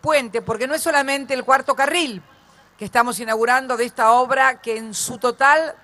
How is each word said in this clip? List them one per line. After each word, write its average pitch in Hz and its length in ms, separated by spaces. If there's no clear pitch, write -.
puente, 254 400
porque 226 260
no 285 80
es 320 80
solamente 277 520
el 247 100
cuarto 269 320
carril 277 460
que 208 80
estamos 233 340
inaugurando 240 560
de 233 80
esta 233 280
obra, 254 500
que 220 160
en 220 160
su 233 240
total 277 640